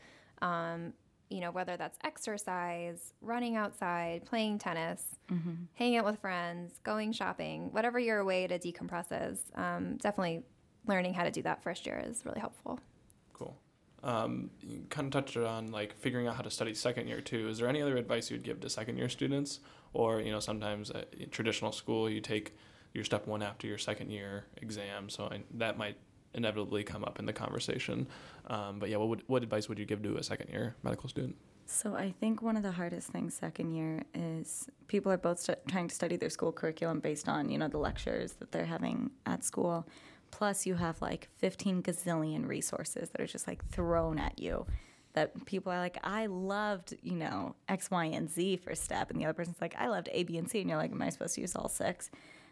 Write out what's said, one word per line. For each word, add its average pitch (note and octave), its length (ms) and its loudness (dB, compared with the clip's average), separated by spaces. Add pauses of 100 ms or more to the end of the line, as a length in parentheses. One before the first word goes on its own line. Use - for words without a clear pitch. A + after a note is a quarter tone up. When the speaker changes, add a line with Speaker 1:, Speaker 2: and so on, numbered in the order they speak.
(420)
Speaker 1:
Um, E3+ 520 0 (360)
you F#3+ 100 -4
know, F3 120 -2
whether F3+ 240 -2
that's E3+ 280 -6
exercise, F3 1160 -2
running A#3 340 0
outside, F3 720 0
playing G#3+ 340 4
tennis, E3+ 560 0 (140)
Speaker 2:
Mm-hmm. E3+ 240 2 (200)
Speaker 1:
hanging A#3+ 240 4
out A3 80 4
with G#3+ 140 2
friends, F3 640 -2
going G#3+ 280 2
shopping, F3 600 -2
whatever A#3+ 280 4
your A3 240 4
way F#3 240 4
to F3 120 2
decompress F3 480 -4 (240)
is, - 80 -2 (160)
um, F3+ 420 0
definitely F3+ 460 0 (440)
learning F#3 280 6
how F3 80 4
to - 80 6
do - 120 0
that - 200 2
first - 220 -2
year - 180 0
is - 220 -4
really - 140 -2
helpful. B3 400 -4 (540)
Speaker 3:
Cool. - 240 -10 (460)
Um, A#2+ 480 0 (100)
you - 300 -8
kinda C#3+ 180 -2
touched C#3 260 0
on, A2+ 360 0
like, G#2+ 220 -2
figuring B2 340 0
out A2+ 80 0
how B2 80 -4
to A2 80 -6
study A2+ 240 -2
second B2 320 0
year, A#2 140 -2
too. A2+ 280 -2
Is A2 80 -2
there A#2 100 2
any D3 140 2
other C#3 160 4
advice A#2 320 0
you'd A#2 140 -4
give A#2 160 -4
to A#2 100 -6
second A#2 280 -2
year B2 120 2
students? C#3 520 0 (320)
Or, A2+ 280 4
you A2 100 -2
know, G#2+ 80 0
sometimes G#2 520 -2
at - 400 -8
traditional A2 400 2
school, A2+ 360 2
you G#2+ 140 0
take G#2+ 340 -2 (380)
your G#2+ 100 -2
step G#2+ 220 2
one G#2+ 160 -2
after G#2 240 -4
your G#2 140 -4
second G#2+ 320 -2
year G2+ 340 -6 (120)
exam, G2+ 520 -6
so G#2 160 -4
I, G2+ 180 -4 (120)
that A2 240 0
might G#2+ 180 -2 (380)
inevitably G#2 480 2
come G#2 200 -6
up G#2 140 -4
in G#2+ 80 -4
the G#2+ 80 0
conversation. - 720 0 (420)
Um, G2+ 300 -2
but G2+ 120 0
yeah, G#2 80 2
what A2 100 4
would, A2+ 200 0
what C3 140 6
advice G#2+ 280 0
would G#2+ 100 -2
you G#2 60 -4
give G#2 180 0
to G#2 140 2
a - 60 -2
second - 260 -4
year A#2+ 340 -2
medical B2+ 260 -2
student? C3 280 -4 (280)
Speaker 2:
So - 300 0
I F#3+ 160 0
think A3 320 0
one A3 140 2
of G#3 60 2
the F#3+ 100 0
hardest F3 360 -2
things E3+ 240 -2
second E3 400 -2
year D#3+ 300 -2 (100)
is D#3+ 540 -4 (200)
people G3 260 4
are F3+ 40 6
both F3 220 2
stu-, - 160 2 (120)
trying F3 200 2
to - 80 -4
study F3 220 2
their E3 120 0
school E3 220 2
curriculum D#3+ 480 0
based D3+ 300 0
on, D3 200 2
you C#3+ 80 2
know, D#3 120 2
the D3+ 100 0
lectures - 540 0
that - 180 -14
they're E3 140 0
having - 440 0 (160)
at F3+ 200 0
school. E3+ 420 2 (440)
Plus G3+ 340 2
you F#3 100 2
have, E3 260 0
like, - 360 -2
fifteen F#3 440 4
gazillion D#3+ 640 2
resources - 680 -2
that - 100 -4
are E3 60 2
just, - 200 -6
like, F3+ 220 -4
thrown E3 500 2
at - 180 0
you - 280 -2 (480)
that - 320 2
people F#3 260 -2
are F3+ 80 2
like, F3+ 240 0
"I G#3+ 220 0
loved, G3 760 0
you F3 140 -2
know, - 400 -2 (140)
X, F#3+ 200 0
Y, F3 160 4
and D#3+ 240 0
Z F3+ 280 4
for - 180 -4
step." - 340 0
And D#3+ 120 0
the - 40 0
other D#3+ 80 2
person's E3+ 280 -4
like, E3 160 -2
"I B3 100 2
loved F#3 240 0
A, F3+ 140 4
B, E3+ 120 -2
and E3 120 0
C." G#3+ 100 0
And F3+ 100 2
you're D#3 80 4
like, D#3+ 140 2
"Am - 100 -2
I F3 80 2
supposed - 260 -2
to - 60 -2
use F3+ 140 -2
all - 140 -2
six?" - 420 -2 (400)